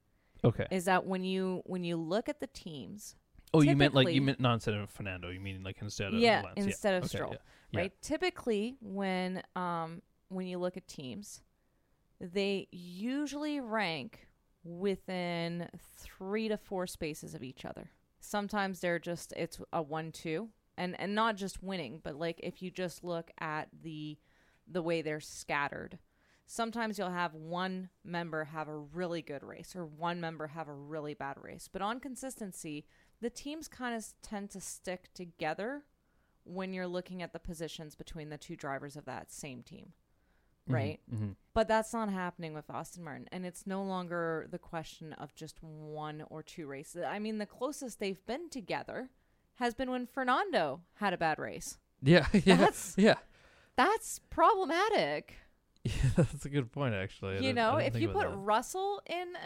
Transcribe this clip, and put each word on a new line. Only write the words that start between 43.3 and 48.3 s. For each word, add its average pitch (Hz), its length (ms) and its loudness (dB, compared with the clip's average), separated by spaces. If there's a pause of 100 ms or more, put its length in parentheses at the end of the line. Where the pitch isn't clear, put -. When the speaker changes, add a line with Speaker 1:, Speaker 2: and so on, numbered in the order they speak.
Speaker 2:
and 185 140 -6
it's 180 200 -10
no 196 180 -2
longer 170 680 -2
the 175 80 -6
question 160 540 -10
of 147 200 -10
just - 300 -14
one 151 640 -8
or 156 140 -10
two 156 240 -10
races. 147 360 -8
I 160 160 -2
mean, 214 200 -4
the 208 60 -4
closest 254 540 -6
they've 196 260 -4
been 302 240 -6